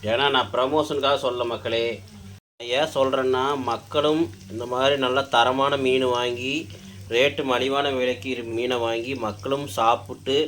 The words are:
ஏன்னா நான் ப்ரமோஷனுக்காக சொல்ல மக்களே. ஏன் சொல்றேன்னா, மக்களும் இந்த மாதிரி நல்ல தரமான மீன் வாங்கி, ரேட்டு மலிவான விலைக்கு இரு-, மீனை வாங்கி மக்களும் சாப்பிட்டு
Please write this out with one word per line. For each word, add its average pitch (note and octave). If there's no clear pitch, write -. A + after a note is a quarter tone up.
ஏன்னா B2
நான் B2+
ப்ரமோஷனுக்காக C#3
சொல்ல B2
மக்களே. A#2
ஏன் -
சொல்றேன்னா, C3
மக்களும் D3+
இந்த A2+
மாதிரி C3+
நல்ல B2+
தரமான C3
மீன் C3
வாங்கி, B2
ரேட்டு C#3+
மலிவான C3+
விலைக்கு B2+
இரு-, A#2+
மீனை B2
வாங்கி A#2
மக்களும் B2
சாப்பிட்டு A#2+